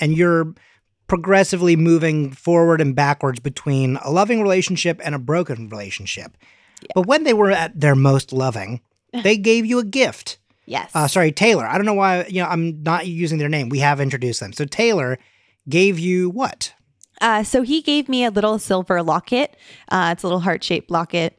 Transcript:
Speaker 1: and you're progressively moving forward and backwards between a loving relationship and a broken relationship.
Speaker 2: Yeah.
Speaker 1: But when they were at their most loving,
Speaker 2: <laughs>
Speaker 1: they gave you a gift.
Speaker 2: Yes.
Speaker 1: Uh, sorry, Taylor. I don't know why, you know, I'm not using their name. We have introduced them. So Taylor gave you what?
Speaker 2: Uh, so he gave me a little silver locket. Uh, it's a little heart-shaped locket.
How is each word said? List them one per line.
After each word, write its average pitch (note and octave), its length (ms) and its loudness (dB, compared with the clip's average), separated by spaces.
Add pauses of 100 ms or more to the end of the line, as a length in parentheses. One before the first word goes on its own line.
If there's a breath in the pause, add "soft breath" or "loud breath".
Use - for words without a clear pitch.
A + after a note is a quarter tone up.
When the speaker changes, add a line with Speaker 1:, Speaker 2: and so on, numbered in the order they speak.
Speaker 1:
and D#3 160 0
you're E3 360 2 (540 soft breath)
progressively F3+ 720 2
moving D#3+ 560 2
forward E3 480 2
and C#3 160 0
backwards C#3 440 0
between C3+ 580 -2
a C3+ 120 -8
loving G#3 300 2
relationship F#3 640 0
and D3 100 -4
a C#3 40 -4
broken C3 500 -4
relationship. G#2 680 -12 (440 loud breath)
Speaker 2:
Yeah. - 140 -20
Speaker 1:
But F#3 120 2
when D4+ 180 2
they B3 100 2
were G3+ 160 4
at E3 280 -2
their C#3+ 160 4
most C3+ 380 2
loving, B2 480 -6 (180)
Speaker 2:
<laughs> - 240 -10
Speaker 1:
they G#3 140 2
gave A3+ 300 2
you B3 120 0
a A#3+ 60 -2
gift. - 540 -4 (280)
Speaker 2:
Yes. - 280 -8
Speaker 1:
Uh, D3+ 140 2
sorry, E3 240 2
Taylor. F#3 340 2
I B2 100 -2
don't G3+ 100 0
know G#3+ 80 0
why, F#3 320 2
you F#3 160 -4
know, D#3+ 60 -4
I'm E3 340 -4
not E3 240 -2
using E3 320 -4
their D3 120 -2
name. C#3+ 180 -2
We C3+ 120 -2
have C#3+ 200 2
introduced B2+ 400 -4
them. G#2 120 -12
So D3+ 120 -6
Taylor D3 540 0 (500 soft breath)
gave F3+ 300 2
you F3+ 320 0
what? - 420 -8 (480)
Speaker 2:
Uh, A3 220 2
so C4 200 2
he C#4+ 200 0
gave D4 260 0
me B3+ 160 0
a A#3 60 0
little G#3 280 0
silver F#3 440 0
locket. F3+ 540 -2 (340 loud breath)
Uh, F3 220 0
it's F3 100 -8
a - 40 -4
little F3+ 140 -2
heart-shaped F3 500 -4
locket. E3+ 480 -2